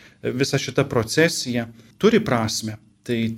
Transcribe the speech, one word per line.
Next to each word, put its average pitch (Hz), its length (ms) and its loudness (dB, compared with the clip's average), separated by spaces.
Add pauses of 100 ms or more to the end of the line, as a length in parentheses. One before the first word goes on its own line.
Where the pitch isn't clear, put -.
(220)
visa 123 360 0
šita 135 260 0
procesija 123 840 0 (300)
turi 214 200 4
prasmę. 110 600 -2 (260)
Tai 120 120 -2 (200)